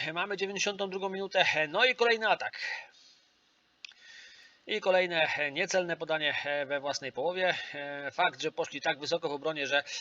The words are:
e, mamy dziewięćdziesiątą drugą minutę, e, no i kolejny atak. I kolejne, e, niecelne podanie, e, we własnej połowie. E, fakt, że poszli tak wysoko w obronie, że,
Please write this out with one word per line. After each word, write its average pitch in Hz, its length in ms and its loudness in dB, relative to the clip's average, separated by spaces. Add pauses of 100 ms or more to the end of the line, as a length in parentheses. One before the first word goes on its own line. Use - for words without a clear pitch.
e, 156 60 -4
mamy 190 240 -4
dziewięćdziesiątą 196 540 -2
drugą 190 180 -4
minutę, 190 460 2
e, 156 140 0
no 190 160 2
i 254 100 6
kolejny 226 340 4
atak. - 300 0 (2000)
I 214 140 -2
kolejne, 175 560 4
e, 143 160 -2
niecelne 175 440 0
podanie, 156 480 0
e, 143 220 -2
we 139 140 -2
własnej 135 320 -4
połowie. 180 420 2 (200)
E, 143 360 -8
fakt, 175 320 0
że 156 100 -2
poszli 151 280 -4
tak 160 180 0
wysoko 156 300 -2
w 143 40 -4
obronie, 147 340 -2
że, 139 160 4 (180)